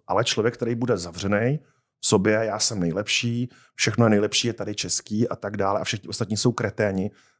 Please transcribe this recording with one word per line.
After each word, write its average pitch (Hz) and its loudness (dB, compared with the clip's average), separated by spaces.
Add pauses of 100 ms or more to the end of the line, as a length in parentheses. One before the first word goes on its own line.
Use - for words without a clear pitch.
Ale 98 2
člověk, 117 0
který 120 -4
bude 120 0
zavřenej 98 -2 (420)
v - -2
sobě: 107 4
"Já 107 0
jsem 107 -2
nejlepší, 104 -2 (260)
všechno 117 4
je 113 8
nejlepší, 104 2
je 113 -2
tady 104 -8
český" - -2
a - -4
tak 101 -8
dále, 101 0
a - -6
všichni - -6
ostatní 104 -4
jsou 123 4
kreténi, 101 0 (280)